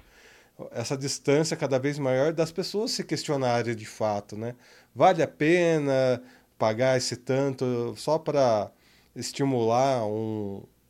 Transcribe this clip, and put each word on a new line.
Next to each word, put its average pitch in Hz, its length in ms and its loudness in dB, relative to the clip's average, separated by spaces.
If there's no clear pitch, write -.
Essa 120 280 -6
distância 143 580 0
cada 135 220 0
vez 143 200 -2
maior 135 340 2
das 160 200 -2
pessoas 202 380 -4
se - 140 -4
questionarem 123 680 0
de 110 120 -12
fato, 104 500 -4
né? 117 180 -8
Vale 160 280 4
a 135 60 0
pena 143 920 2
pagar 120 400 2
esse 127 180 -4
tanto 127 800 -2
só 156 220 -2
pra 127 540 2
estimular 123 920 0
um, 107 560 -6